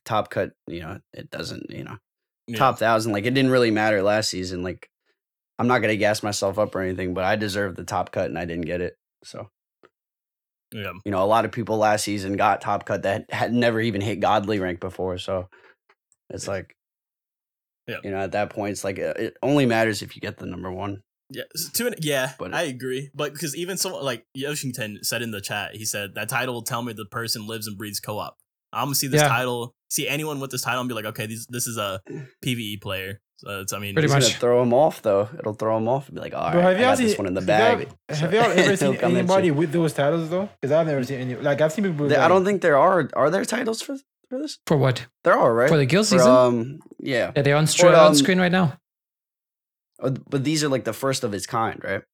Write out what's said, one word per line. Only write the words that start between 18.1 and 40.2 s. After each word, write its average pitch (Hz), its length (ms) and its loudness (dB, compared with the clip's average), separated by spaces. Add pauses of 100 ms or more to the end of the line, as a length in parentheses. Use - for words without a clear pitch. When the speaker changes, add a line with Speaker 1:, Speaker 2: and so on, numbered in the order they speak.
Speaker 1:
know, 95 80 -4
at 95 120 -4
that 104 180 -2
point, 104 220 -6
it's 95 120 -8
like, 98 160 -4
uh, 80 180 -2
it 110 260 -6
only 143 220 4
matters 113 360 2
if - 140 -14
you - 60 -20
get - 160 -10
the 90 80 -12
number 90 260 -10
one. 98 320 -8 (260)
Speaker 2:
Yeah, 135 140 -12 (120)
s-, - 180 -8
to 240 140 -4
an, 240 120 -4
yeah, 139 400 -2
Speaker 1:
But 92 140 -8
Speaker 2:
I 156 100 -2
agree. 131 500 -8
But 147 240 -8
'cause 156 180 -8
even 175 220 -8
someone 185 260 -6
like 123 300 -4
Yoshington 131 720 -8
said 117 180 -4
in 117 100 -6
the 98 100 -8
chat, 104 340 -8
he 107 100 -12
said, 101 300 -6
"That 104 120 -6
title 127 280 -4
will 117 80 -8
tell 120 180 -6
me 120 120 -8
the 104 120 -14
person 113 420 -6
lives 110 200 -10
and 104 100 -10
breathes 104 240 -10
co-op." 98 360 -8 (360)
I'm 117 140 -2
gonna 139 80 -2
see 143 120 -2
this 151 140 4
Speaker 3:
Yeah. 147 80 4
Speaker 2:
title, 120 460 -2 (140)
see 139 180 -2
anyone 147 320 -4
with 135 120 -8
this 127 100 -6
title 123 200 -2
and 123 80 -4
be 120 60 -6
like, 110 100 -6
"Okay, 117 200 -6
these, 113 220 -10
this 120 200 -6
is 113 100 -8
a 98 240 -4 (400)
P 127 140 -2
V 110 180 -6
E 104 40 -8
player." 95 420 -8 (180)
So 101 240 -10
it's, 98 120 -8
I 98 60 -6
mean, 101 160 -8
Speaker 3:
Pretty 151 100 2
Speaker 1:
It's 139 80 2
gonna 135 120 4
Speaker 3:
much. - 120 2
Speaker 1:
throw 123 240 4
'em 120 120 2
off, 151 280 2
though. 104 280 2 (100)
It'll 107 140 -6
throw 110 240 -2
'em 110 100 -2
off 135 220 -2
and - 60 -16
be - 60 -10
like, 76 120 -10
"All - 180 -2
Speaker 4:
Bro, 175 100 4
Speaker 1:
right, 180 60 4
Speaker 4:
have 185 100 4
Speaker 1:
I - 40 0
Speaker 4:
y'all 254 100 6
Speaker 1:
got - 80 2
this 214 140 2
Speaker 4:
seen, - 40 -2
Speaker 1:
one 98 100 -2
in - 60 -4
the - 80 -2
Speaker 4:
have 190 380 4
y'all, - 60 -6
Speaker 1:
bag." - 100 -16 (140)
Speaker 4:
have 151 100 -4
Speaker 1:
So 156 60 0
Speaker 4:
y'all 165 100 0
Speaker 1:
<laughs> 226 160 4
Speaker 4:
ever 175 80 4 (140)
Speaker 1:
it'll 190 40 2
Speaker 4:
seen 135 200 0
Speaker 1:
come - 180 2
at 180 40 2
Speaker 4:
anybody 180 280 4
Speaker 1:
you. 156 60 2
Speaker 4:
with 156 180 0
those 160 220 2
titles, 160 360 0